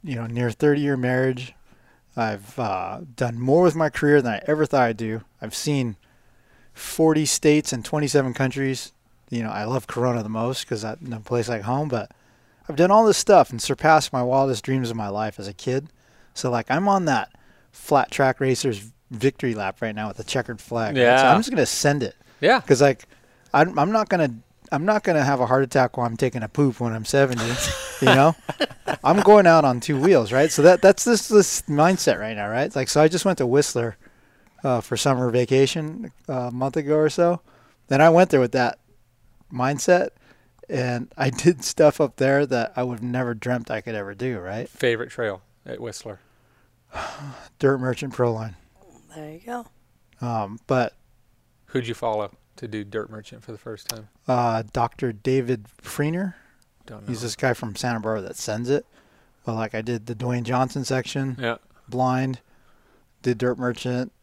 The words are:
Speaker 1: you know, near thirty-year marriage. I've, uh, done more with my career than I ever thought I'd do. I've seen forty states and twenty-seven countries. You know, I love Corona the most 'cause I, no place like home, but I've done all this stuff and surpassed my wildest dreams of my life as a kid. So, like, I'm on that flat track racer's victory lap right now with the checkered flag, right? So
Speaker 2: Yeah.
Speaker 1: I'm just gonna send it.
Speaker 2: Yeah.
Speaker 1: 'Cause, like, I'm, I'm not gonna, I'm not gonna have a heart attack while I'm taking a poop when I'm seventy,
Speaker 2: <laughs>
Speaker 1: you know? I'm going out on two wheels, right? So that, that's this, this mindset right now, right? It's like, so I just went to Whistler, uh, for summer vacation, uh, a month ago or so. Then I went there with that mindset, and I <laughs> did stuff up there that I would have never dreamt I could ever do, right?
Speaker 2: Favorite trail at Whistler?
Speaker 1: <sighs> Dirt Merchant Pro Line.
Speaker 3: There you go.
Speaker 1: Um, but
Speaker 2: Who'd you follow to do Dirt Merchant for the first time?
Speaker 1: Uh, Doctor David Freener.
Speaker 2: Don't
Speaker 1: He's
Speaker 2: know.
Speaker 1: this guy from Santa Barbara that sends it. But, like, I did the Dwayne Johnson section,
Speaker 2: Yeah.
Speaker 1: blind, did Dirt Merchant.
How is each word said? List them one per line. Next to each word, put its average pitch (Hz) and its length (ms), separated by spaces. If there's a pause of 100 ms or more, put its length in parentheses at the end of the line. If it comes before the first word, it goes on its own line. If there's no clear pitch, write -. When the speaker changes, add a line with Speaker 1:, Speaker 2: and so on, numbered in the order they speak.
Speaker 1:
you 135 140
know, 117 100
near 117 240
thirty-year 143 460
marriage. 127 580 (640)
I've, 110 420
uh, 98 440 (120)
done 117 240
more 135 240
with 160 140
my 160 140
career 147 300
than 120 140
I 101 140
ever 151 180
thought 135 160
I'd 117 140
do. 110 260 (180)
I've 110 140
seen 131 400 (800)
forty 156 500
states 151 480
and 120 120
twenty-seven 139 500
countries. 135 580 (380)
You 117 140
know, 107 60
I 101 140
love 123 220
Corona 120 380
the 107 40
most 113 380
'cause 110 180
I, 110 160
no 120 200
place 117 280
like 110 140
home, 131 260
but 117 220 (580)
I've 147 80
done 175 140
all 220 160
this 208 120
stuff 180 320
and 117 120
surpassed 156 500
my 127 120
wildest 131 400
dreams 131 260
of 113 60
my 107 120
life 107 300
as 98 80
a 101 80
kid. 135 340 (460)
So, 127 160
like, 117 220
I'm 185 160
on 190 160
that 120 260 (400)
flat - 400
track 131 300
racer's 120 500 (220)
victory 123 440
lap 98 260
right 110 120
now 107 140
with 98 100
the 110 60
checkered - 360
flag, 113 360
right? 127 60
So 127 220
Speaker 2:
Yeah. 135 80
Speaker 1:
I'm 117 80
just 233 100
gonna 160 160
send 143 380
it. - 100 (260)
Speaker 2:
Yeah. 220 200
Speaker 1:
'Cause, 127 200
like, 139 260 (460)
I'm, 156 260
I'm 156 140
not 214 160
gonna, 165 220 (420)
I'm 147 120
not 214 180
gonna 160 220
have 135 160
a 120 60
heart 135 180
attack 127 320
while 120 100
I'm 117 100
taking 127 280
a 107 40
poop 139 320
when 117 120
I'm 113 120
seventy, 127 400
Speaker 2:
<laughs> - 560
Speaker 1:
you 196 140
know? 147 200 (680)
I'm 170 200
going 202 260
out 160 160
on 123 160
two 139 200
wheels, 135 320
right? 147 180
So - 120
that, 175 200
that's 190 220
this, 233 240
this 208 340
mindset 160 580
right 110 160
now, 104 120
right? 120 160
It's 202 120
like, 131 120
so 147 140
I 160 60
just 165 160
went 190 140
to 135 80
Whistler, 117 500 (640)
uh, 123 180
for - 160
summer 127 340
vacation, 139 840 (160)
uh, 143 40
a 123 200
month 127 240
ago 151 200
or 156 140
so. 175 300 (480)
Then 135 120
I 160 100
went 180 200
there 139 100
with 120 120
that 123 260 (760)
mindset, 143 580 (580)
and 123 480
I 135 140
<laughs> - 0
did 135 340
stuff - 360
up 139 160
there 139 300
that 120 300
I 123 80
would 123 160
have - 80
never 123 260
dreamt 120 380
I 110 80
could 117 160
ever 101 180
do, 120 240
right? 98 300
Speaker 2:
Favorite 120 420
trail 104 320 (240)
at 127 140
Whistler? 107 400 (720)
Speaker 1:
<sighs> - 680
Dirt 135 200
Merchant 127 340
Pro 120 200
Line. 110 240 (580)
Speaker 3:
There 151 180
you 165 120
go. 240 220 (540)
Speaker 1:
Um, 113 460
but 127 280 (720)
Speaker 2:
Who'd 123 200
you 113 80
follow 107 380 (240)
to 123 120
do 107 160
Dirt 104 260
Merchant 110 340
for 120 80
the 104 60
first - 300
time? 110 200 (180)
Speaker 1:
Uh, 120 360 (100)
Doctor 120 400
David 120 540 (160)
Freener. 170 520 (520)
Speaker 2:
Don't 107 200
Speaker 1:
He's 117 140
Speaker 2:
know. 120 60
Speaker 1:
this 110 100
guy 123 180
from 107 220
Santa 120 240
Barbara 110 220
that - 140
sends 117 340
it. 143 160 (580)
But, 117 100
like, 110 200
I 110 80
did 113 240
the 120 80
Dwayne 123 280
Johnson 127 420
section, 131 540
Speaker 2:
Yeah. 117 180 (320)
Speaker 1:
blind, 127 520 (840)
did 123 160
Dirt 123 200
Merchant. 123 540 (100)